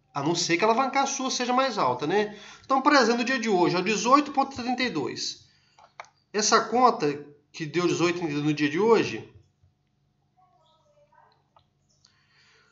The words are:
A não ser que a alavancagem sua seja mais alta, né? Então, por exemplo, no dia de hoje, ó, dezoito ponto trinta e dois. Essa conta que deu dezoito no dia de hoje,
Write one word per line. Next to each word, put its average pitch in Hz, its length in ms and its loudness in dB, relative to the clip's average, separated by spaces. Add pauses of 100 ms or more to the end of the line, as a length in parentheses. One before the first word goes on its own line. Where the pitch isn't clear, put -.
(140)
A 143 80 -6
não 165 140 0
ser 170 220 -2
que 214 80 0
a - 20 4
alavancagem 262 480 0
sua 254 160 -4
seja 247 220 -4
mais 247 240 0
alta, 135 280 0
né? 208 300 -2 (300)
Então, 269 160 2
por 294 100 4
exemplo, 240 280 4
no 254 40 -2
dia 254 160 -2
de 220 80 -6
hoje, 175 300 2
ó, 185 40 0
dezoito 233 520 2
ponto 269 200 -2
trinta 247 300 -6
e 240 60 -2
dois. - 500 -8 (920)
Essa 214 280 2
conta 226 640 2 (260)
que 160 140 -10
deu 160 220 -2
dezoito 175 360 0
no 147 300 -2
dia 147 160 0
de 156 100 -4
hoje, 185 500 2 (3500)